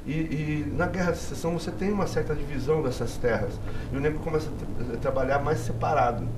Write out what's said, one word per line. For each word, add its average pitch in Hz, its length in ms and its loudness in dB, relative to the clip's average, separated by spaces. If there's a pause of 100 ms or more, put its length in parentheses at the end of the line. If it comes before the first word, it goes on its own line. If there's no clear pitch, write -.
E, 131 60 -6
e 151 640 -2
na 175 120 2
Guerra 175 240 0
de - 60 -2
Secessão - 380 -2
você 170 140 -4
tem 190 220 0
uma 190 160 2
certa 156 260 0
divisão 143 480 0
dessas 123 360 -2
terras 104 340 2 (400)
e 131 40 -2
o 139 40 0
negro 151 180 0
começa 156 300 0
a - 360 -2
tra-, 123 100 -2
a - 20 -4
trabalhar 135 420 2
mais 147 220 2
separado. - 640 2 (120)